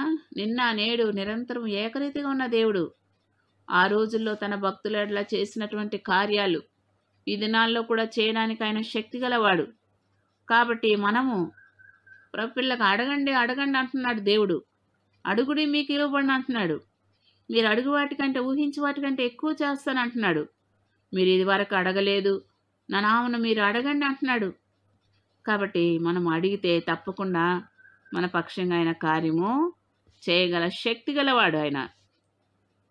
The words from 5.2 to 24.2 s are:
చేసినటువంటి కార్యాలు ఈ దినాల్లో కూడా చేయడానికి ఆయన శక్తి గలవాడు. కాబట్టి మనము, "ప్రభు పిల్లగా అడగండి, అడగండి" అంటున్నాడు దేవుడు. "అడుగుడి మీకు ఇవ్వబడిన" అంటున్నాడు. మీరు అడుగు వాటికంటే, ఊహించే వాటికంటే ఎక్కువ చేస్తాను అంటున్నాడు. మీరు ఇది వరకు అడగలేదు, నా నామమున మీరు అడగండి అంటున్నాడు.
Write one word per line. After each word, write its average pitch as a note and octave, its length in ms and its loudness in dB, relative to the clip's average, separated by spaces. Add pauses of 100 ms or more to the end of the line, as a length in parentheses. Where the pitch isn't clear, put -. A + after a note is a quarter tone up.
చేసినటువంటి G#3 640 -4
కార్యాలు G3+ 640 0 (680)
ఈ G#3 80 -2
దినాల్లో A3+ 460 2
కూడా A3+ 220 0
చేయడానికి A3 600 0
ఆయన G#3+ 160 -2
శక్తి A3 380 -6
గలవాడు. A3+ 480 2 (840)
కాబట్టి A3+ 480 2
మనము, G#3 560 2 (840)
"ప్రభు A3+ 160 -4
పిల్లగా B3 340 0
అడగండి, C4+ 480 2
అడగండి" C4 460 2
అంటున్నాడు B3+ 420 -2
దేవుడు. G3+ 440 2 (600)
"అడుగుడి C4+ 400 0
మీకు C#4+ 260 0
ఇవ్వబడిన" C#4 380 0
అంటున్నాడు. A#3+ 500 -2 (680)
మీరు A3+ 160 2
అడుగు A#3+ 240 0
వాటికంటే, C#4+ 500 0
ఊహించే C#4+ 420 -2
వాటికంటే C#4 420 -2
ఎక్కువ A#3+ 280 -4
చేస్తాను C#4 480 -2
అంటున్నాడు. G#3+ 460 0 (680)
మీరు F#3 140 4
ఇది F#3 160 4
వరకు G3 300 0
అడగలేదు, G3 680 0 (480)
నా G3 100 0
నామమున A#3 360 2
మీరు A3+ 260 0
అడగండి C4+ 440 0
అంటున్నాడు. B3+ 480 -2 (920)